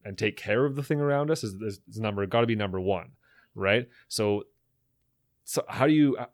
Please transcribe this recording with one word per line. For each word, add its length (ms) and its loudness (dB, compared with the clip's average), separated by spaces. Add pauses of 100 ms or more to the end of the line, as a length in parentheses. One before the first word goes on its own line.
and 140 -12
take 180 -2
care 280 0
of 100 0
the 80 -4
thing 180 -2
around 300 2
us 140 -2
is, 100 -6
is, 340 -8
is 120 -14
number, 260 -2
gotta 200 2
be 100 2
number 240 -2
one, 300 -2 (440)
right? 340 2 (200)
So, 360 0 (1000)
so 240 -4
how 180 -2
do 60 6
you, 240 4 (180)